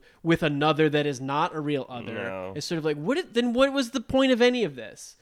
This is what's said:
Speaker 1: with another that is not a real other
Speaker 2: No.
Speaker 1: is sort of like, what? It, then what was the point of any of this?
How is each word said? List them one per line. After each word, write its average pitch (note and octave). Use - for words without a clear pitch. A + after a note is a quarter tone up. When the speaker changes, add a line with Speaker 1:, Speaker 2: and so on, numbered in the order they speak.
Speaker 1:
with E3
another D3+
that D3
is C3
not C#3+
a D#3
real C#3+
other A#2
Speaker 2:
No. F#2+
Speaker 1:
is D3
sort E3+
of D3+
like, D3
what? G3
It, F4
then A#3+
what C4+
was C4+
the C4
point C4
of A#3
any B3
of D3
this? A2